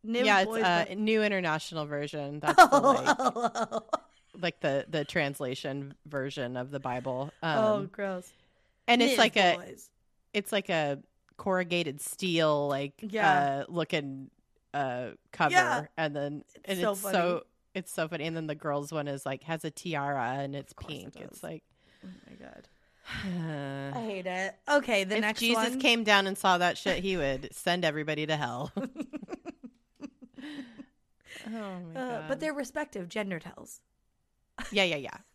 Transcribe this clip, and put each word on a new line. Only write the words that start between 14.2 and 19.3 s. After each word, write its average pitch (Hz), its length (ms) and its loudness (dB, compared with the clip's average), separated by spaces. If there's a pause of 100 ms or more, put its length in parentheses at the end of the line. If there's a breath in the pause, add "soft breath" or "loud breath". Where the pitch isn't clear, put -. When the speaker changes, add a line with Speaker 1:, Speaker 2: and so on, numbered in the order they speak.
Speaker 2:
uh, 127 360 -2 (220)
cover, 156 200 2
Speaker 1:
Yeah. 311 320 4 (120)
Speaker 2:
and 151 200 -2
then 143 280 -6 (120)
Speaker 1:
It's - 100 -20
Speaker 2:
and 190 140 -2
Speaker 1:
so 202 120 2
Speaker 2:
it's 190 80 -4
Speaker 1:
funny. 196 160 -4
Speaker 2:
so, 175 260 0 (320)
it's 190 180 -8
so 160 160 -2
funny. 160 180 -6
And 165 100 -4
then 160 120 -6
the 147 80 -4
girls 147 360 -4
one 147 160 -2
is, 139 160 -6
like, 135 200 -6